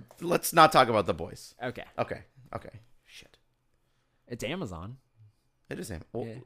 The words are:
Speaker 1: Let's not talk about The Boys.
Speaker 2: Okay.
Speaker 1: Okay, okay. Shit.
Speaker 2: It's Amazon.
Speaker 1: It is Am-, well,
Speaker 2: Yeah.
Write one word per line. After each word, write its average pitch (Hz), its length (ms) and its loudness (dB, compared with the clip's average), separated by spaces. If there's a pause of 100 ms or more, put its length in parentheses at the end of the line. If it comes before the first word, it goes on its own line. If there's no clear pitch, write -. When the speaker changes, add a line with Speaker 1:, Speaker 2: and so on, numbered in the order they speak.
(200)
Speaker 1:
Let's 170 320 -2
not 160 200 10
talk 131 160 8
about 107 180 2
The 107 80 -2
Boys. - 480 -10
Speaker 2:
Okay. 120 220 -8 (120)
Speaker 1:
Okay, 98 260 -6 (320)
okay. - 260 -14 (260)
Shit. - 300 -20 (920)
Speaker 2:
It's 123 160 -12
Amazon. 110 540 -8 (720)
Speaker 1:
It - 80 -8
is 160 140 -12
Am-, 80 100 -10 (100)
well, 123 140 -8
Speaker 2:
Yeah. 113 80 -14 (120)